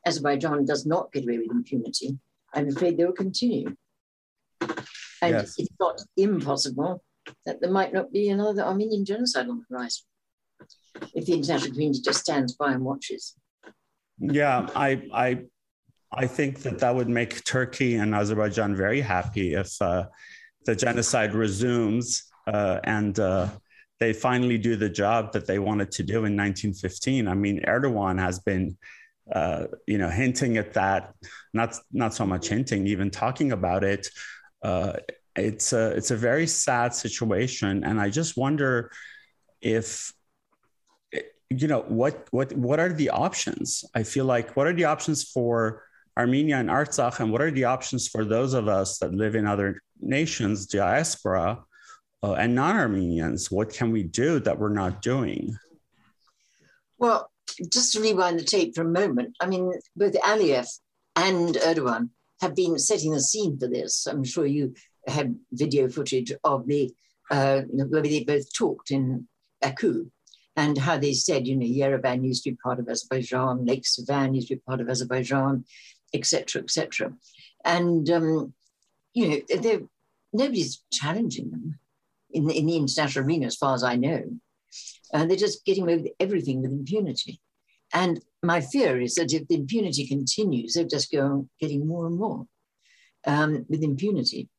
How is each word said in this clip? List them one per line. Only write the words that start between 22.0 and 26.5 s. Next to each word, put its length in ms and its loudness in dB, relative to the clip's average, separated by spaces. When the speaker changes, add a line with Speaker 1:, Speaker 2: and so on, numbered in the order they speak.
Speaker 2:
uh, 380 0
and, 360 0
uh, 280 2
they 100 4
finally 460 2
do 180 2
the 140 0
job 420 0
that 160 -4
they 120 0
wanted 320 0
to 120 -4
do 220 0
in 100 0
nineteen 380 -2